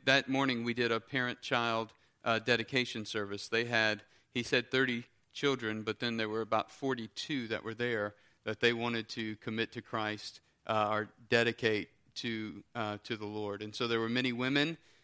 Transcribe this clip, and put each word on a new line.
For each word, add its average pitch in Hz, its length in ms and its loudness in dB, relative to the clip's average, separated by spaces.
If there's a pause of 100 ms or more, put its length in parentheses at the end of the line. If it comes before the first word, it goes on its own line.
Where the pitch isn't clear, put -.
that 135 240 4
morning 135 340 2
we 120 100 -2
did 117 180 2
a 113 80 2
parent-child, 117 960 -2 (320)
uh, 113 140 2
dedication 117 680 0
service. 101 420 -6
They 117 180 2
had, 110 360 2 (320)
he 120 100 0
said 123 260 2
thirty 127 360 2 (260)
children, 120 520 -2
but 107 160 -2
then 117 180 -2
there 110 100 0
were 107 140 -2
about 110 300 0
forty-two 127 760 -4
that 107 160 -2
were 113 120 -6
there 110 400 -2 (280)
that 107 160 -4
they 120 140 6
wanted 117 360 -2
to 110 280 -6
commit 113 360 -4
to 117 80 -8
Christ, 107 600 -6 (260)
uh, 107 240 4
or 107 180 0 (200)
dedicate 113 600 4 (260)
to, 110 480 -6 (120)
uh, 104 280 -4
to 117 120 -6
the 107 100 -8
Lord. 104 360 -6
And 107 120 -8
so 123 140 -2
there 117 120 2
were 113 100 0
many 123 240 2
women, 143 440 0 (260)